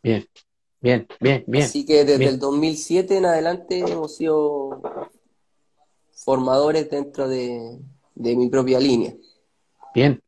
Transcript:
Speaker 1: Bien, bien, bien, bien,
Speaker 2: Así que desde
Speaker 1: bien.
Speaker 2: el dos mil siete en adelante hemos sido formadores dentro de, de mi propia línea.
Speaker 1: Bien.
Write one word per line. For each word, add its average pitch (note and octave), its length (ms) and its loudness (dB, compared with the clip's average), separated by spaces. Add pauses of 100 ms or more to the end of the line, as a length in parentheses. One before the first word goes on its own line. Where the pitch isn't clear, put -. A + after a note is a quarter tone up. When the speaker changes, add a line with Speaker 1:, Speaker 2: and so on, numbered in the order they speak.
Speaker 1:
Bien, A2+ 240 0 (520)
bien, B2 280 0 (120)
bien, C3 280 2
bien, C3+ 160 2
Speaker 2:
Así C#3 200 -4
que D3 220 4
desde C#3 140 4
Speaker 1:
bien. C3+ 120 4
Speaker 2:
el C3 80 -4
dos C#3 160 -2
mil D#3 220 0
siete F#3 400 0
en F#3 80 2
adelante F3 540 0
hemos E3+ 380 -6
sido D3 640 -2 (1300)
formadores C#3 760 0
dentro C#3+ 400 -6
de, B2 520 -6 (340)
de A#2 220 -2
mi B2 140 2
propia C3 300 2
línea. B2+ 360 0 (800)
Speaker 1:
Bien. C#3 320 4